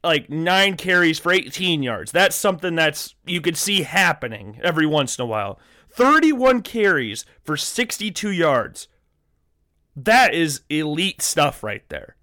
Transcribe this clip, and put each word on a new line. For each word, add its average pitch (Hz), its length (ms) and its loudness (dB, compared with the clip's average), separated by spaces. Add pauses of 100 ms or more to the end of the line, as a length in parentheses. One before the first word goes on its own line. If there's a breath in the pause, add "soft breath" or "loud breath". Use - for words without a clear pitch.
like, 160 240 0
nine 180 480 2
carries 180 420 2
for 175 140 0
eighteen 165 500 0
yards. 110 300 -4
That's 185 200 4
something 180 400 -2
that's, 156 400 -2 (120)
you 175 160 -4
could 165 160 -2
see 196 240 0
happening 120 840 -4
every 160 220 2
once 151 340 0
in 123 40 -4
a - 20 -2
while. 104 340 -4 (300 soft breath)
Thirty-one 262 720 4
carries 156 640 0 (180 soft breath)
for 151 140 -4
sixty-two 208 760 -4
yards. 151 560 0 (1080)
That 220 360 4
is 160 360 -2
elite 156 520 -2
stuff - 400 0
right 107 280 -8
there. - 340 -14